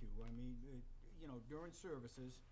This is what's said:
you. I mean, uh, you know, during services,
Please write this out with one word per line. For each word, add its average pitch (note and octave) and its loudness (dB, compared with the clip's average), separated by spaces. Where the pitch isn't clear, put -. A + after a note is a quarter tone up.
you. - 2
I A2+ 4
mean, B2 2
uh, C#3 0
you D#3+ -2
know, B2+ 0
during D#3+ -2
services, B2+ -2